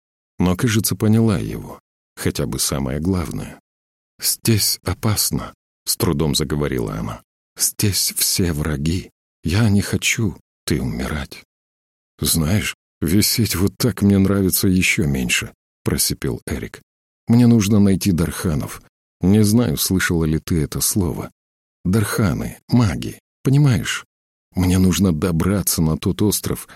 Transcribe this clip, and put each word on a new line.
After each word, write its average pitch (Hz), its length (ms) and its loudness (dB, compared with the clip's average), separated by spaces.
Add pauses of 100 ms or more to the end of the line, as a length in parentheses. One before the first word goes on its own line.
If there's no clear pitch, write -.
(380)
но, 90 180 2
кажется, 110 380 0
поняла 110 440 2
его. 55 420 -10 (360)
Хотя - 280 -4
бы 62 140 -6
самое 69 420 -4
главное. 78 580 -4 (640)
"Здесь - 640 0
опасно", - 720 -4 (300)
с - 120 -4
трудом 78 380 0
заговорила 65 600 -4
она. 53 280 -8 (360)
"Здесь - 580 -2
все - 360 0
враги. 76 580 -4 (340)
Я 104 240 2
не 101 140 4
хочу, - 540 -2 (280)
ты 73 160 -2
умирать". 64 640 -6 (760)
"Знаешь, 80 580 -2 (240)
висеть 98 560 2
вот 92 200 0
так - 260 -2
мне 101 160 6
нравится 98 500 2
ещё 92 380 2
меньше", 69 460 -2 (320)
просипел - 600 -2
Эрик. - 360 -8 (440)
"Мне 120 200 6
нужно 110 340 4
найти 98 320 4
Дарханов. 78 720 -2 (380)
Не 104 240 4
знаю, 107 320 2
слышала 90 480 0
ли 78 140 0
ты 80 240 -2
это 69 180 -4
слово. 67 500 -2 (540)
Дарханы, 101 760 0 (100)
маги, 104 500 0 (240)
понимаешь? 135 600 2 (500)
Мне 92 240 2
нужно 92 340 4
добраться 85 680 0
на 78 140 0
тот 92 260 -2
остров - 540 -4